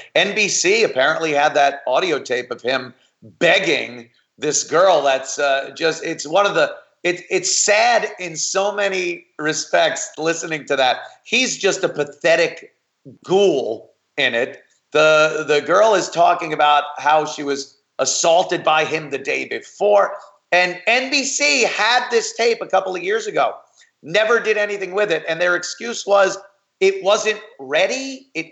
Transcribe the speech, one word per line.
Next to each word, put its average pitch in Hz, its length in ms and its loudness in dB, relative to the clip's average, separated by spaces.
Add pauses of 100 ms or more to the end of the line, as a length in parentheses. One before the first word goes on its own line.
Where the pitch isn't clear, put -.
(140)
N 185 220 0
B 208 120 0
C 208 360 0
apparently 156 480 0
had 147 240 2
that 143 320 2
audio 151 320 0
tape 123 320 -6
of 117 100 -10
him 127 320 -4 (460)
begging 135 720 0 (280)
this 131 260 -2
girl. 170 400 4
That's, 135 340 0
uh, 139 380 0
just, 160 260 -2
it's 160 240 -6
one 180 200 2
of 180 100 -2
the, 151 180 2 (300)
it, 175 260 -2
it's 175 240 -2
sad 214 540 2 (120)
in 165 180 -10
so 196 360 -2
many 190 520 -4 (120)
respects 156 800 -2
listening 160 500 -4
to 139 100 0
that. 127 220 2 (260)
He's 247 320 -2
just 180 260 0
a 165 60 0
pathetic 160 840 -2 (520)
ghoul 143 680 0 (240)
in 127 180 0
it. 127 260 -4 (300)
The, 156 560 4
the 147 140 2
girl 196 320 4
is 180 160 0
talking 170 440 2
about 147 300 4 (140)
how 151 280 2
she 147 180 -8
was 139 340 -6 (220)
assaulted 170 640 0
by 156 220 2
him 147 240 -6
the 135 80 -6
day 135 280 -6
before. 196 720 0 (360)
And 175 360 2
N 262 240 0
B 277 140 0
C 285 380 0
had 240 460 0
this 226 240 0
tape 233 280 0
a 165 60 -8
couple 185 280 0
of 165 80 -8
years 214 240 -4
ago, 143 280 -2 (460)
never 214 380 2
did 214 180 0
anything 196 360 -4
with 196 180 0
it. 156 160 0
And 160 120 -4
their 180 160 2
excuse 220 520 -8
was 196 300 4 (420)
it 190 240 2
wasn't 208 380 0 (180)
ready. 226 720 -4
It 160 180 -8